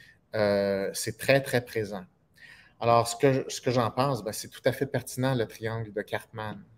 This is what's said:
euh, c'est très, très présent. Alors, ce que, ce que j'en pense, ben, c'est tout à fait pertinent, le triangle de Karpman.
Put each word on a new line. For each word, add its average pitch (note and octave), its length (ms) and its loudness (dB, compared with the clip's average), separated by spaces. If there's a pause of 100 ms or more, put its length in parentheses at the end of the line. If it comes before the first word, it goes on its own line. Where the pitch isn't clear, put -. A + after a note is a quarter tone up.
(340)
euh, G2+ 580 0
c'est - 260 -6
très, C3+ 220 4
très B2 240 0
présent. G2+ 400 -6 (760)
Alors, A#2 260 6
ce - 100 -6
que, C3+ 320 4
ce - 120 -8
que C3 100 -2
j'en A#2+ 200 2
pense, B2+ 340 0
ben, G#2+ 80 -6
c'est - 160 -10
tout - 160 -14
à B2+ 80 4
fait C#3 140 -2
pertinent, C3 480 -2
le A2+ 120 0
triangle A2 460 -6
de G2+ 100 -4
Karpman. G#2+ 600 -8 (160)